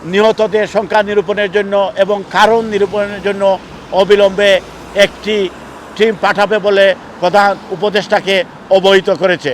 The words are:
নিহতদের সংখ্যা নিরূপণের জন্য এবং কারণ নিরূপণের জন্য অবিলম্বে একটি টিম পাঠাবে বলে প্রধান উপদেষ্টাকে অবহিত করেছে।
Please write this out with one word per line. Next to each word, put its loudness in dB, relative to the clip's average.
নিহতদের 0
সংখ্যা -2
নিরূপণের -2
জন্য 0
এবং 0
কারণ 2
নিরূপণের -4
জন্য -4
অবিলম্বে 2
একটি -2
টিম 2
পাঠাবে 0
বলে 2
প্রধান 2
উপদেষ্টাকে -2
অবহিত 4
করেছে। -2